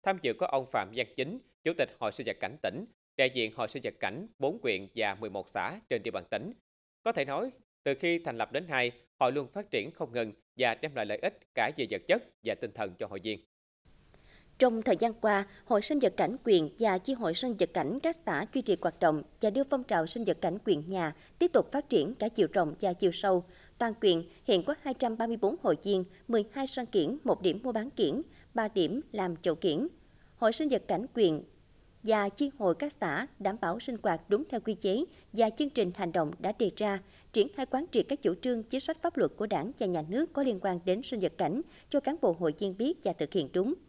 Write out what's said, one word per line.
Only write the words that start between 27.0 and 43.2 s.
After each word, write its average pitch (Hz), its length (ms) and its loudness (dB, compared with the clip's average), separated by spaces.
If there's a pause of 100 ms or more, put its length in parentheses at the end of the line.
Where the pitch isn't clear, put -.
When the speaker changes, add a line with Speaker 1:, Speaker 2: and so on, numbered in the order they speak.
Speaker 2:
một 190 180 2
điểm 185 200 2
mua 262 100 -2
bán 226 180 -2
kiển, 208 320 0 (320)
ba 220 140 0
điểm 190 320 0 (120)
làm 185 240 -2
chậu 165 180 0
kiển. 180 340 0 (480)
Hội 226 160 4
sinh 302 160 -2
vật 214 200 0
cảnh 202 260 0
quyện 165 280 4 (600)
và 214 260 2
chi 277 300 -2
hội 180 160 2
các 285 260 -4
xã 180 260 -2 (120)
đảm 196 220 -2
bảo 196 200 0
sinh 247 220 -6
hoạt 165 260 2
đúng 233 220 2
theo 233 100 -2
quy 220 140 -2
chế 208 300 0 (280)
và 220 180 4
chương 277 200 -2
trình 180 260 2
hành 175 160 -2
động 156 260 2
đã 190 200 -2
đề 208 180 2
ra, 202 220 0 (340)
triển 214 240 4
khai 262 100 -2
quán 269 260 -2
triệt 233 160 4
các 277 140 -4
chủ - 200 2
trương, 240 200 0
chính 262 180 -4
sách 320 220 -4
pháp 339 140 0
luật 190 200 4
của 214 100 -4
Đảng 196 320 -2
và 214 80 0
Nhà 170 220 0
nước 269 240 -2
có 277 100 -2
liên 226 200 0
quan 185 220 0
đến 190 180 2
sinh 226 180 -6
vật 175 180 0
cảnh 190 240 0 (280)
cho 285 100 2
cán 294 200 -2
bộ 175 180 4
hội 160 200 0
viên 196 200 -4
biết 277 160 0 (100)
và 180 80 0
thực 156 200 -4